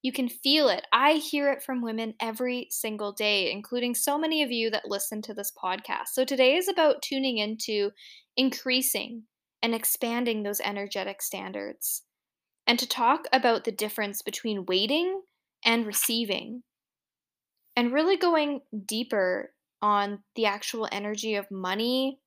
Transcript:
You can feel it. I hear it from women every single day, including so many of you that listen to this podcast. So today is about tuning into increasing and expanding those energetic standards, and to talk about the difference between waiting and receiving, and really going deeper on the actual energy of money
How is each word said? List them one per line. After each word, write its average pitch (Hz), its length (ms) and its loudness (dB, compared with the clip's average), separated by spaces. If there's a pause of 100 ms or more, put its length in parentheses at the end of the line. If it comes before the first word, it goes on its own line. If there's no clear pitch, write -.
You 254 100 -2
can 254 160 0
feel 277 400 4
it. - 240 0
I 277 220 6
hear 294 360 0
it 277 100 -4
from 254 200 -4
women 226 400 -4
every 247 480 -4
single 214 420 -6
day, 208 400 0
including 240 420 -4
so 285 240 0
many 311 240 0
of 247 120 0
you 226 160 0
that 208 180 -4
listen 208 360 -4
to 214 100 -10
this 208 180 -6 (100)
podcast. - 520 -4
So 254 100 2
today 262 320 6
is 370 140 2
about 330 320 4
tuning 262 380 0
into 208 520 -2 (460)
increasing 254 840 0 (380)
and 226 140 0
expanding 233 680 -2
those 202 180 -4
energetic 196 600 -6
standards, - 840 -8 (600)
and 240 140 4
to 247 80 -4
talk 262 460 2
about 233 320 2
the 226 80 0
difference 208 480 -6
between 208 440 -4
waiting 302 580 0 (420)
and 226 200 2
receiving, 226 800 -2 (1120)
and 240 160 4
really 320 240 4
going 302 460 2 (240)
deeper 202 680 -2 (280)
on 202 420 2 (140)
the 226 80 2
actual 208 440 -2
energy 214 460 -4
of 202 160 -6
money 233 760 -2